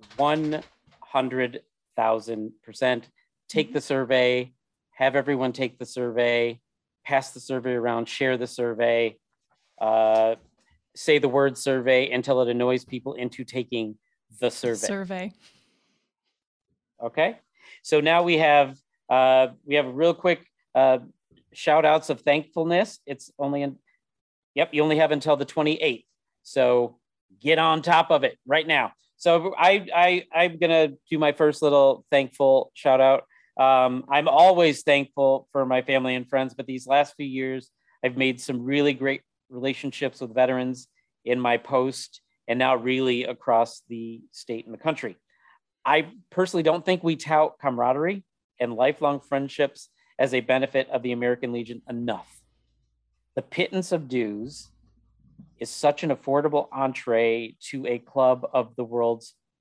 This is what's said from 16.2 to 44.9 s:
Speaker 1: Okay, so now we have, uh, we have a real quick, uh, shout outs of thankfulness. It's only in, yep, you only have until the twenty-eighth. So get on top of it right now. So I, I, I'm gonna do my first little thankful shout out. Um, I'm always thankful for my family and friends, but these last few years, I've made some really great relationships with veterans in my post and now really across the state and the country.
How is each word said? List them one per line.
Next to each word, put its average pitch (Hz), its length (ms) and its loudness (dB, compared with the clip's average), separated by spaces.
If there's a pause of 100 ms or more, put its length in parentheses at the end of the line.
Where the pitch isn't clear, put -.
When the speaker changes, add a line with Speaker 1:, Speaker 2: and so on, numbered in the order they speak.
Speaker 1:
Okay, 160 380 -4 (440)
so 151 180 2
now 165 240 2
we 170 140 2
have, 147 380 4 (320)
uh, 131 400 4 (160)
we 143 120 -2
have 143 100 2
a 127 60 -10
real 165 220 2
quick, 175 320 -2 (280)
uh, 131 240 4 (540)
shout 156 320 2
outs 156 260 2
of 131 120 -4
thankfulness. 165 840 0
It's - 320 -12
only 143 240 -4
in, 139 140 -6 (800)
yep, 151 180 0
you 151 100 0
only 156 140 2
have 156 160 2
until 147 240 2
the 135 80 -6
twenty-eighth. 156 640 -2 (360)
So 123 560 0 (420)
get 160 180 0
on 160 240 2
top 165 280 2
of 143 140 4
it - 120 -4 (100)
right 151 200 0
now. 139 280 0 (240)
So 170 380 2
I, 190 380 4
I, 175 300 4 (100)
I'm 170 240 0
gonna 160 360 2 (140)
do 160 100 -2
my 151 120 2
first 147 320 0
little 139 480 4
thankful 135 640 2
shout 131 260 2
out. 135 240 4 (320)
Um, 127 520 2
I'm 147 180 0
always 165 560 6
thankful 139 680 0
for 139 120 -2
my 127 180 0
family 131 340 0
and 123 120 -8
friends, 131 260 -2
but 131 120 -12
these 131 220 -10
last 143 280 2
few 143 100 -10
years, 131 440 -8 (320)
I've 127 140 -4
made 131 240 0
some 123 240 -8
really 143 300 0
great 135 280 -4 (260)
relationships 131 720 -8
with 117 140 -12
veterans 127 540 -2 (360)
in 123 140 0
my 120 200 0
post 131 640 -4 (280)
and 120 100 -2
now 131 160 2
really 127 480 -2
across 117 640 -2
the 117 340 -14 (100)
state - 320 -12
and 113 100 -18
the 107 40 -18
country. 143 380 -8 (680)